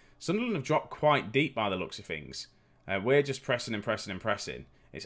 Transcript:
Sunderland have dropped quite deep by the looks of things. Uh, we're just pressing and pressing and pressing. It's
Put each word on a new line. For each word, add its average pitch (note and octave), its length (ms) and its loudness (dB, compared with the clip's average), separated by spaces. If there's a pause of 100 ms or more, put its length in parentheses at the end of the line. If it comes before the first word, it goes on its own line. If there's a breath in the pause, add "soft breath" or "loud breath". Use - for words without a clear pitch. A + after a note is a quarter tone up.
(200 soft breath)
Sunderland A3 360 0
have C3+ 80 -4
dropped - 260 0
quite C#3+ 420 2
deep C#3+ 220 2
by G#2+ 160 2
the F#2 60 2
looks F2+ 240 -6
of G2 60 -14
things. D2 420 -8 (400 soft breath)
Uh, G2 160 0
we're C#3 180 6
just C#3 220 -2
pressing A#2+ 300 -2
and G#2 100 -2
pressing G#2+ 280 -2
and F#2 100 -6
pressing. G2+ 440 -2 (260 soft breath)
It's - 140 -10